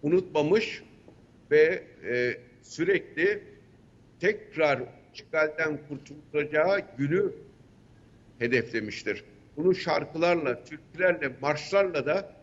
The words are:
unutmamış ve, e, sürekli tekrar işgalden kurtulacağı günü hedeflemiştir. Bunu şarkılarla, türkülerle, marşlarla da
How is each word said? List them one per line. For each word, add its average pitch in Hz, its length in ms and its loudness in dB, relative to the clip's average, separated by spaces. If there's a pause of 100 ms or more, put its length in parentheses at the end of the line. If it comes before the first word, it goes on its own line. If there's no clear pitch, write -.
unutmamış 165 800 2 (680)
ve, 156 320 4 (220)
e, 123 340 -2 (240)
sürekli 185 800 -2 (760)
tekrar 156 640 0 (320)
işgalden 156 640 -2 (100)
kurtulacağı 151 920 -2 (160)
günü 165 340 0 (1040)
hedeflemiştir. 113 840 -4 (320)
Bunu 175 180 2
şarkılarla, 160 920 0
türkülerle, 156 760 -2
marşlarla 151 680 0
da 180 260 -2 (100)